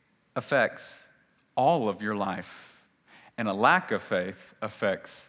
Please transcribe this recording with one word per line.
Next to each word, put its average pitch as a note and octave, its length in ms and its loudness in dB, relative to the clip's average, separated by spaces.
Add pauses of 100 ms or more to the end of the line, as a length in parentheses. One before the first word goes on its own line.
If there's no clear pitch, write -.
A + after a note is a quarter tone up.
(360)
affects - 580 0 (640)
all C3+ 320 4
of G2 140 -4
your G#2+ 120 -2
life, F#2+ 600 -6 (640)
and A2+ 100 -2
a G2 60 0
lack C#3 380 4
of G2 100 -2
faith F#2+ 580 -4
affects - 680 -4